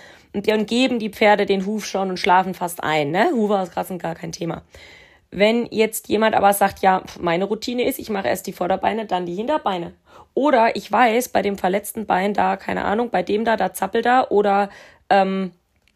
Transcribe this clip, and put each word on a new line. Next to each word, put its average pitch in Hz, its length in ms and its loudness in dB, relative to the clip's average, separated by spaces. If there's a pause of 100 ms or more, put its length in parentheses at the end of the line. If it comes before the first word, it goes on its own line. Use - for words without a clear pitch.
(320)
Und 202 160 -4
dann 214 160 2
geben 247 340 0
die 214 120 -6
Pferde 208 340 4
den 196 220 -2
Huf 214 180 -6
schon 190 240 -4
und 185 100 -4
schlafen 185 360 2
fast - 280 -8
ein, 151 280 0
ne? 208 240 2
Hufe 208 240 0
auskratzen, 185 400 -6
gar 165 160 -8
kein 165 180 -12
Thema. 170 300 -8 (720)
Wenn 220 360 2
jetzt 220 380 -2
jemand 220 260 2
aber 196 180 4
sagt, 202 280 0
ja, 190 200 4
pf, - 180 -16
meine 175 260 -2
Routine 220 420 -4
ist, 269 120 -2
ich - 120 -10
mache 196 180 -4
erst - 180 -4
die 190 60 -8
Vorderbeine, 190 540 -2
dann 180 180 -4
die 175 100 -8
Hinterbeine. 208 600 -4 (400)
Oder 240 420 4
ich - 160 -10
weiß, 226 380 2
bei - 100 0
dem 202 160 0
verletzten 202 480 -2
Bein 196 300 0
da, 190 220 0
keine 190 280 -4
Ahnung, 226 260 0
bei 185 120 0
dem 208 220 -2
da, 226 120 2
da 190 160 -2
zappelt 226 340 -2
er 254 240 2
oder, 202 380 2 (420)
ähm, 190 420 2 (440)